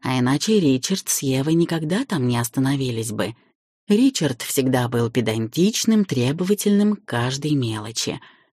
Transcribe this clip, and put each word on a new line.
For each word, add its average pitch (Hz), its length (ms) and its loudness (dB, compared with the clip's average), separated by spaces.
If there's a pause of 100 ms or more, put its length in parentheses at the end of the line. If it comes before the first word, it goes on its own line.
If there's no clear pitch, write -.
а 127 180 -2
иначе 143 400 2
Ричард 143 500 0
с - 120 -2
Евой 135 320 0
никогда 165 520 0
там 131 220 -2
не 120 100 0
остановились 123 760 -2
бы. 104 240 -4 (520)
Ричард 214 560 2
всегда 127 440 0
был 120 220 0
педантичным, 127 960 0
требовательным 202 880 0
к - 100 -20
каждой 135 500 -2
мелочи. 110 640 -4 (320)